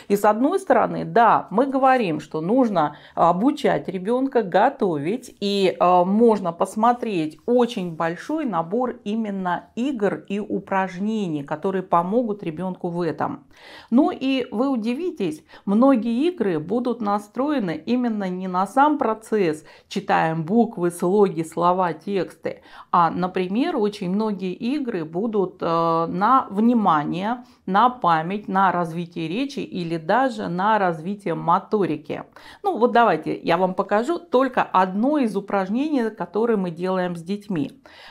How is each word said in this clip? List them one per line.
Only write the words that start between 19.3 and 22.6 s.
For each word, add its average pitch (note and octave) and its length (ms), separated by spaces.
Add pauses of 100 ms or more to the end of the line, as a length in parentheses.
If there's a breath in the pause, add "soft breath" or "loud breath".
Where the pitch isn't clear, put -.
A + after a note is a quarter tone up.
читаем E3 560
буквы, G3 460
слоги, F3 520
слова, F3 520
тексты, - 680 (320 loud breath)